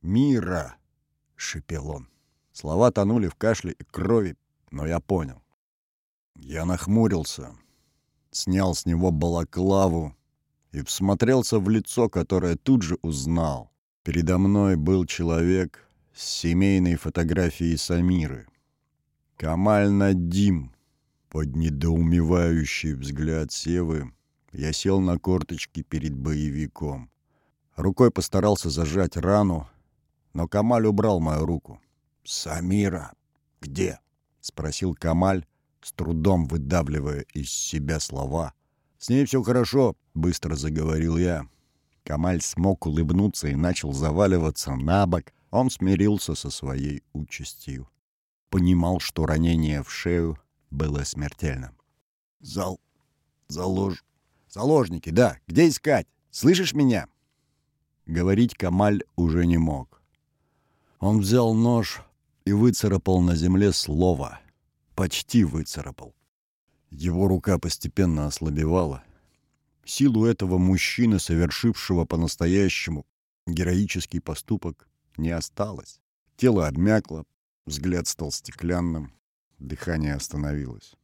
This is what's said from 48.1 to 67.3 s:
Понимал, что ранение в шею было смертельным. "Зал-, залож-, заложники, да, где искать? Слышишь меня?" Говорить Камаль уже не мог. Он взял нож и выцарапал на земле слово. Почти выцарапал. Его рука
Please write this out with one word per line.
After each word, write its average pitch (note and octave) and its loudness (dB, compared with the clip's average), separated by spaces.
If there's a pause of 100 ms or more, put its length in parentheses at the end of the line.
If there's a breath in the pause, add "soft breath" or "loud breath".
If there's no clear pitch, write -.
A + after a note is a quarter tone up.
Понимал, F2+ 4
что - -4
ранение D#2+ 0
в - -14
шею E2+ -2 (340)
было C#2+ -2
смертельным. C3+ -8 (640)
"Зал-, F#2 -8 (680)
залож-, F#2 -4 (460)
заложники, G#2+ 0
да, G2+ 4
где E3 6
искать? C#3+ 0 (220)
Слышишь F3+ 2
меня?" C3 2 (1000)
Говорить F#2+ 2
Камаль G2 2 (120)
уже E2+ 2
не E2+ 4
мог. D#2+ -4 (960)
Он G#2 2
взял A2+ 4
нож A#2 2 (420)
и G2 0
выцарапал G2+ 2
на F2 4
земле F#2 4
слово. D2+ -2 (540)
Почти F#2+ 0
выцарапал. - -8 (760)
Его F2 0
рука F#2 2